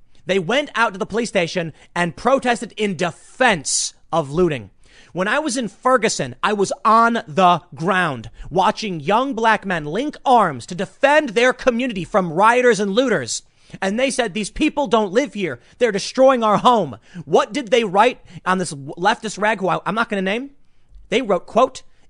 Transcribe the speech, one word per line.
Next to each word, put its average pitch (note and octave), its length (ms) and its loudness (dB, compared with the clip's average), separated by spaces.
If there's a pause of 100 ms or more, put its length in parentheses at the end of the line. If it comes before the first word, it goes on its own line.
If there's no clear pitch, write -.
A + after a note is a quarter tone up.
(280)
They F#3+ 120 0
went A#3 360 -2
out A3 180 0
to F#3+ 60 -8
the G3 60 -4
police A3+ 240 -4
station E3+ 440 -4 (220)
and F3 200 -2
protested A#3+ 600 0
in G#3 180 -2
defense - 1000 -2 (200)
of D#3 160 0
looting. D3 400 -2 (440)
When F3+ 140 -4
I B3 120 0
was D4 180 -4
in A#3+ 100 -4
Ferguson, F#3+ 760 0
I G3 100 2
was G3+ 180 0 (140)
on A3+ 420 4
the F3 340 4 (120)
ground D#3+ 560 -2 (200)
watching F#3 500 0
young A3 340 0
black A3 320 0
men F3 200 -4
link A3 300 -6 (100)
arms F#3+ 420 2
to F3+ 80 -10
defend C#4 540 0
their A#3 240 2
community A#3+ 500 -2
from F#3 280 -2
rioters A3+ 480 4
and G3+ 140 -2
looters. G#3 480 0 (400)
And G3 180 -2
they C4+ 120 0
said, A3+ 220 -2
'These G#3 180 -6
people D4 360 -2
don't G#3+ 240 0
live A#3 220 0
here. E3+ 260 -6 (200)
They're A#3 120 2
destroying B3 520 2
our G#3 160 4
home.'" F3 400 2 (260)
What A3 260 2
did A3+ 200 -6
they A#3+ 120 2
write G#3+ 380 2 (240)
on F#3 120 0
this E3+ 160 -6
leftist F3+ 680 -4
rag G#3+ 180 0
who F#3 100 -2
I, D#3+ 160 0
I'm F3 100 -4
not A3+ 140 -2
gonna G3 120 -4
name? A3+ 300 -4 (580)
They A3+ 120 0
wrote, G3+ 260 -2
quote, C4 360 0 (260)